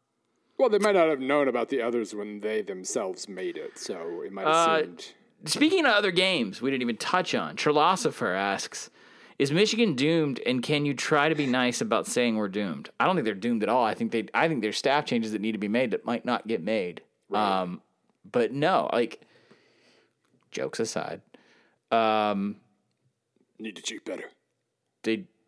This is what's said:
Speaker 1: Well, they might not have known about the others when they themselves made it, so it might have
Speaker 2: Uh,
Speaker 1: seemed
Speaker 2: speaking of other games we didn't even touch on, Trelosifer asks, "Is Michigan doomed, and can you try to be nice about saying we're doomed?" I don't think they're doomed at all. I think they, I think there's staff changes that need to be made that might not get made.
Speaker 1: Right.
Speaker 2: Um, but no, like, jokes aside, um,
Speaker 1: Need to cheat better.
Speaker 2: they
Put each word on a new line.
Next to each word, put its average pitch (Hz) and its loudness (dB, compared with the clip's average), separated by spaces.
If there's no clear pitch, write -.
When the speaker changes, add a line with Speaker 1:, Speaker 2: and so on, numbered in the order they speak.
Speaker 1:
Well, 262 6
they 208 4
might 202 4
not 165 6
have 147 0
known 139 2
about 120 0
the 131 0
others 117 -2
when 104 -8
they 107 -2
themselves 101 -6
made 180 -8
it, - -12
so 85 -8
it - -10
might 98 -4
have 156 4
Speaker 2:
Uh, 160 2
Speaker 1:
seemed - -10
Speaker 2:
speaking 311 4
of 254 4
other 202 4
games 175 0
we 131 0
didn't 131 0
even 117 -2
touch - 0
on, 85 -2
Trelosifer 151 2
asks, 98 -2
"Is 135 2
Michigan 208 4
doomed, 147 2
and 123 0
can 147 0
you 143 0
try 151 2
to 160 0
be 147 0
nice 123 0
about 107 0
saying 120 0
we're 107 -2
doomed?" 92 -4
I 123 2
don't 180 2
think 143 0
they're 104 -2
doomed 113 -2
at 101 0
all. 123 4
I 110 0
think 113 -4
they, 110 -2
I 135 2
think 151 -2
there's 104 -2
staff 143 2
changes 113 -2
that 104 -2
need 110 -2
to 107 -4
be 101 -4
made 117 0
that - -4
might 117 -4
not 117 -2
get 107 -2
made. 101 -4
Speaker 1:
Right. 101 0
Speaker 2:
Um, 90 -6
but 113 2
no, 143 0
like, 117 -2
jokes - -6
aside, 104 -6
um, 104 2
Speaker 1:
Need 107 -10
to - -18
cheat - -10
better. - -10
Speaker 2:
they 110 -2